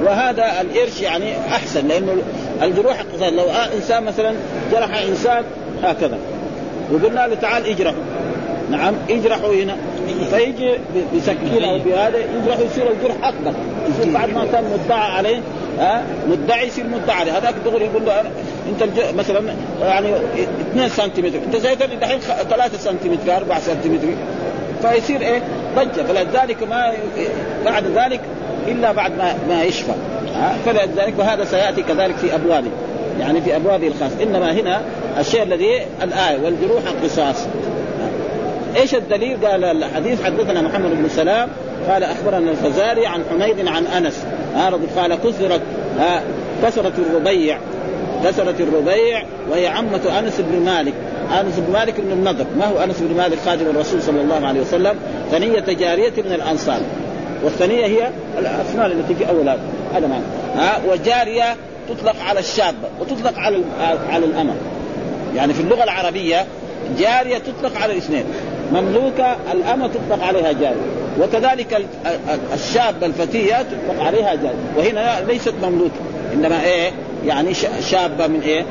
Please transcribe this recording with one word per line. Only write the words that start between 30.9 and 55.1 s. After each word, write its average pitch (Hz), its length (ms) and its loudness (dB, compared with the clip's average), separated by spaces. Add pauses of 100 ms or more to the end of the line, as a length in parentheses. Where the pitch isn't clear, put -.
وهذا 202 260 2
سيأتي 190 380 0
كذلك 175 340 0
في 175 180 0
أبوابه، 156 360 2 (500)
يعني 151 200 2
في 156 160 2
أبوابه 170 300 2
الخاص. 143 240 0 (120)
إنما 185 300 2
هنا 190 280 0 (400)
الشيء 214 220 2
الذي 196 400 2 (200)
الآية: 175 420 0
"والجروح 175 380 2 (220)
قصاص". 143 320 0 (1400)
إيش 269 180 4
الدليل؟ 220 420 0 (100)
قال 190 180 4
الحديث: 160 600 0
"حدثنا 185 380 2
محمد 180 280 0
بن 156 180 2
سلام 180 400 2 (400)
قال 190 160 4
أخبرنا 170 460 0
الفزاري 202 560 2
عن 175 240 -2
حميد 190 360 2
عن 170 200 0
أنس". 175 380 0 (320)
آه، 170 120 4
رضي، 170 180 0 (100)
قال: 175 180 2
"كسرت، 185 460 2 (400)
آه، 170 220 2 (400)
كسرت 220 360 2
الربيع، 165 600 2 (680)
كسرت 180 360 2
الربيع"، 190 600 2 (280)
وهي 175 160 2
عمة 185 520 0
أنس 214 220 -2
بن 170 240 2
مالك، 165 300 2 (460)
أنس 196 180 0
بن 170 140 0
مالك 226 280 2
بن 196 120 -2
النضر، 190 320 2 (140)
ما 208 80 2
هو 185 180 2
أنس 190 160 0
بن 165 160 2
مالك 175 300 2
خادم 170 200 2
الرسول 151 360 2
صلى 147 180 2
الله 147 260 2
عليه 135 140 2
وسلم، 185 340 2 (360)